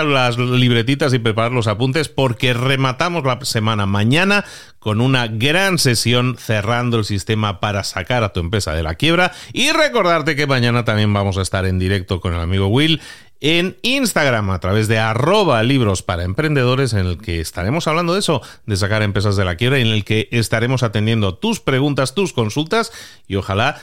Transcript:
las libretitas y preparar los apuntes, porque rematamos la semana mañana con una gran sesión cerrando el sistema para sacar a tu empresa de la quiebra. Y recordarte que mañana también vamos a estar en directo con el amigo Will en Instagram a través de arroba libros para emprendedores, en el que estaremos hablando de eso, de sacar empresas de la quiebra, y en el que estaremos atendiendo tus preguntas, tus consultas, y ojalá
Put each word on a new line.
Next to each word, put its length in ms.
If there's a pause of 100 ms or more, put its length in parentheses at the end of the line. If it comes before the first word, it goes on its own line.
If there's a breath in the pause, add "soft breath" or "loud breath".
las 340
libretitas 720
y 100
preparar 340
los 160
apuntes, 420
porque 420
rematamos 720
la 160
semana 460
mañana 580 (340 loud breath)
con 220
una 260
gran 520
sesión 600
cerrando 600
el 80
sistema 540
para 220
sacar 420
a 100
tu 60
empresa 340
de 80
la 140
quiebra. 360 (220 loud breath)
Y 160
recordarte 640
que 100
mañana 380
también 300
vamos 240
a 40
estar 220
en 140
directo 420
con 140
el 60
amigo 260
Will 340 (400 loud breath)
en 420
Instagram 680
a 80
través 300
de 100
arroba 640
libros 400
para 220
emprendedores, 680
en 140
el 120
que 220
estaremos 460
hablando 280
de 40
eso, 240 (240 loud breath)
de 100
sacar 260
empresas 340
de 80
la 100
quiebra, 240
y 40
en 60
el 160
que 280
estaremos 500
atendiendo 540
tus 240
preguntas, 560
tus 160
consultas, 600 (360 loud breath)
y 80
ojalá 460